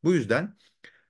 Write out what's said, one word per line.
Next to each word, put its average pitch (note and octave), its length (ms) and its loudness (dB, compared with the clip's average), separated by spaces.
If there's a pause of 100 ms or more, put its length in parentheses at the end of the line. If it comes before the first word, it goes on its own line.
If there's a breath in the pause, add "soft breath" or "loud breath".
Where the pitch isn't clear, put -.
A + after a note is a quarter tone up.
Bu F3 100 2
yüzden, C#3 440 -2 (520 soft breath)